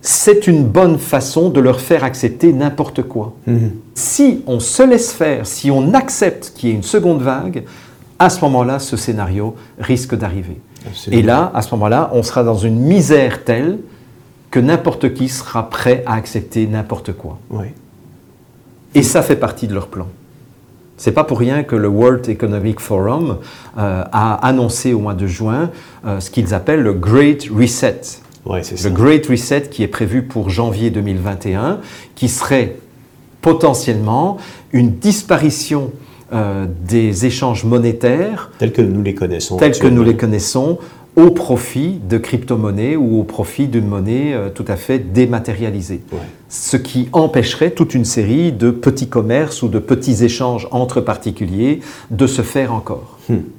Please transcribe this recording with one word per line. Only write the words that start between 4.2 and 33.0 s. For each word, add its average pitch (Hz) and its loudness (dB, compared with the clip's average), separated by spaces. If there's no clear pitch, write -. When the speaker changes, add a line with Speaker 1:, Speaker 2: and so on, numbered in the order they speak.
Speaker 1:
on 123 -2
se - 2
laisse 240 4
faire, 135 -2
si - -2
on 139 4
accepte - 0
qu'il 120 -2
y - 0
ait 107 0
une 104 -4
seconde 170 2
vague, 135 -4
à 180 6
ce - -6
moment-là, 131 2
ce 135 -6
scénario 104 -4
risque 127 -2
d'arriver. 95 -6
Speaker 2:
Absolument. 104 0
Speaker 1:
Et 107 4
là, 147 2
à 120 -2
ce - -4
moment-là, 113 2
on 120 2
sera 127 0
dans 113 2
une 113 0
misère 143 4
telle 147 -2
que 131 2
n'importe 160 0
qui 131 -4
sera - -6
prêt 127 0
à 113 -2
accepter 110 -4
n'importe 107 -6
quoi. - -14
Speaker 2:
Oui. 107 -8
Speaker 1:
Et 143 6
ça 160 2
fait - 2
partie 117 -4
de 101 -6
leur 95 -6
plan. 92 -10
C'est - 0
pas 151 2
pour 120 -2
rien 135 0
que 123 -2
le 104 2
World 123 4
Economic 104 -2
Forum, 113 -2
euh, 98 -2
a 107 0
annoncé 127 2
au 107 0
mois 104 -4
de 98 -4
juin, 110 -2
euh, 98 -4
ce - -12
qu'ils 107 0
appellent 147 2
le 104 2
Great 131 4
Reset. 117 0
Speaker 2:
Ouais, 95 -4
c'est - -10
Speaker 1:
Le - -10
Speaker 2:
ça. 95 -2
Speaker 1:
Great 139 4
Reset 139 0
qui 147 -4
est 135 0
prévu 113 -2
pour 110 -4
janvier 110 -2
deux 104 -2
mille 98 -2
vingt 95 -6
et 95 -2
un, 156 -2
qui - -2
serait - 0